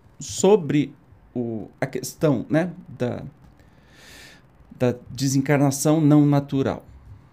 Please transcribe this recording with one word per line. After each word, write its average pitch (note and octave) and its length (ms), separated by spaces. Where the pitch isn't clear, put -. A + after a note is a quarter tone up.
sobre D3+ 760
o, A#2 340
a C#3 40
questão, - 640
né, E3+ 220
da, A#2 260
da B2 160
desencarnação C#3 880
não D3 260
natural. C#3+ 600